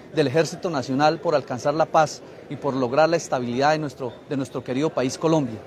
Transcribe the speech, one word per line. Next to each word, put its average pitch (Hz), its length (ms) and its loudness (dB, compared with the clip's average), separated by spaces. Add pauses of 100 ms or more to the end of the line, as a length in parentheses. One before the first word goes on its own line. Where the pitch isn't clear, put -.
(140)
del 151 120 4
Ejército 160 420 0
Nacional 147 500 2
por 165 160 0
alcanzar 131 380 -2
la 156 140 0
paz 156 340 2 (300)
y 143 60 -8
por 135 180 -4
lograr 135 340 2
la 170 80 2
estabilidad 135 560 0
de 156 60 0
nuestro, 135 340 -8 (160)
de 143 80 -4
nuestro 135 260 -6
querido 143 280 -2
país 131 260 -2
Colombia. 147 500 2